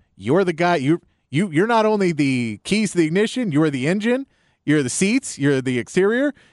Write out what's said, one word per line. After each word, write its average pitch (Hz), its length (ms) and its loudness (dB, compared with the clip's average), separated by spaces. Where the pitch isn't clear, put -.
You're 131 260 0
the 180 80 -4
guy. 175 240 0
You, 151 240 0
you, 175 220 0
you're 170 160 2
not 226 180 2
only 202 260 2
the 127 540 0
keys 208 260 0
to 175 60 -6
the 170 80 4
ignition, 208 480 -2
you're 156 160 2
the 135 180 -4
engine, 233 380 -2
you're 147 180 2
the 123 60 -2
seats, 208 500 -2
you're 139 220 2
the 127 180 -2
exterior, 226 540 0